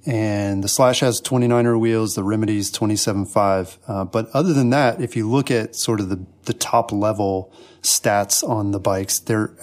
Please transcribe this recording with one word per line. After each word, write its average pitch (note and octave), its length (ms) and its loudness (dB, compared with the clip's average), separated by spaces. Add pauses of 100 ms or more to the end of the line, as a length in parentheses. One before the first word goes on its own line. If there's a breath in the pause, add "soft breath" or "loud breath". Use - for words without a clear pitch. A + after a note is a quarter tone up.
and G2+ 600 -2
the G2 40 -4
Slash B2+ 320 2
has B2 200 2
twenty-niner A#2+ 580 2
wheels, A2+ 360 0
the G2+ 100 -4
Remedy's G#2 460 0
twenty-seven G#2 560 0
five. F#2+ 600 0
Uh, G2 180 -4
but A2+ 280 -4
other D#3+ 200 2
than C3+ 180 4
that, C3+ 300 2
if A#2+ 160 -6
you A2 140 -2
look C3 200 0
at A2+ 260 0
sort A2 240 -2
of G2 80 -4
the, F#2 160 -6 (200)
the A#2 100 -4
top - 360 0
level G2+ 640 -2 (300 loud breath)
stats - 640 0
on G#2+ 240 -2
the G2+ 100 -2
bikes, G2 380 -2
they're G#2+ 440 -2